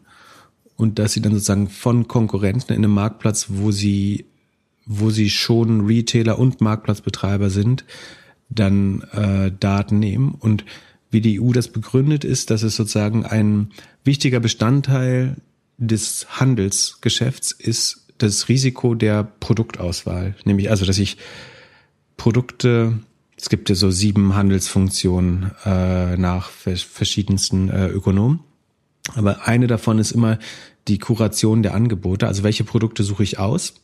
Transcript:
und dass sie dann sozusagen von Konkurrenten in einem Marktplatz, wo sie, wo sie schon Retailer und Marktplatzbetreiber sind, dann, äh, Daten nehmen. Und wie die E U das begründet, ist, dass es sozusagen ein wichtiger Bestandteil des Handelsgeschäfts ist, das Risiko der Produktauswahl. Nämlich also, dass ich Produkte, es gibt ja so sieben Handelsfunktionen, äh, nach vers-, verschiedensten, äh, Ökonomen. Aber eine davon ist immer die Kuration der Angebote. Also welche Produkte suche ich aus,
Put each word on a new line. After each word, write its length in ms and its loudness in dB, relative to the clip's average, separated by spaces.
und 240 0
dass 140 0
sie 80 -2
dann 120 2
sozusagen 360 0
von 400 0
Konkurrenten 640 0
in 100 0
einem 120 4
Marktplatz, 560 0
wo 200 0
sie, 540 0
wo 240 0
sie 180 2
schon 580 2
Retailer 520 2
und 240 2
Marktplatzbetreiber 880 0
sind, 340 0
dann, 540 0
äh, 480 0
Daten 380 0
nehmen. 380 0
Und 280 0
wie 80 4
die 160 2
E 20 -6
U 140 2
das 160 0
begründet, 560 0
ist, 260 -2
dass 120 0
es 120 -2
sozusagen 500 0
ein 460 0
wichtiger 380 2
Bestandteil 960 0
des 500 -2
Handelsgeschäfts 1120 0
ist, 540 -4
das 300 0
Risiko 460 2
der 300 2
Produktauswahl. 1080 -4
Nämlich 260 2
also, 140 2
dass 140 2
ich 180 -2
Produkte, 840 0
es 120 -12
gibt 220 0
ja 40 2
so 160 2
sieben 440 2
Handelsfunktionen, 1160 0
äh, 520 0
nach 340 -2
vers-, 320 -6
verschiedensten, 880 -2
äh, 180 0
Ökonomen. 520 0
Aber 340 -2
eine 200 4
davon 300 0
ist 140 0
immer 260 2
die 120 0
Kuration 640 0
der 120 0
Angebote. 520 0
Also 160 -2
welche 220 0
Produkte 400 -2
suche 180 -2
ich 160 -2
aus, 460 -2